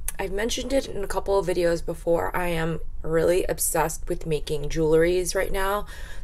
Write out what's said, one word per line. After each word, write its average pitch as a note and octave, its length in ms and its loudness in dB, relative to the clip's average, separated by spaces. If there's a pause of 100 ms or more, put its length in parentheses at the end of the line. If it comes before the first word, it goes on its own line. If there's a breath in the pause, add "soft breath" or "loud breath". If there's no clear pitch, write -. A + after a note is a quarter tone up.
(180)
I've F#3+ 140 -4
mentioned A#3+ 400 -2
it C4+ 160 0
in G3+ 160 -4
a - 20 -6
couple F#3+ 320 0
of F3+ 80 0
videos E3+ 380 2
before. E3+ 500 0
I F3 140 0
am E3 320 0 (220)
really E3 420 4
obsessed - 640 0
with F3 180 -4
making D3 440 -2
jewelries E3 640 4
right F#3+ 180 0
now. G3 320 0 (400 loud breath)